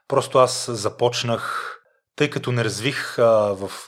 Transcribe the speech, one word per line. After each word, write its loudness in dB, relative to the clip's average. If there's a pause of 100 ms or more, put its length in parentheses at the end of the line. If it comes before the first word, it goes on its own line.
Просто 0
аз 2
започнах, -2 (400)
тъй 2
като -4
не 0
развих, -4
а, 4
в -8 (160)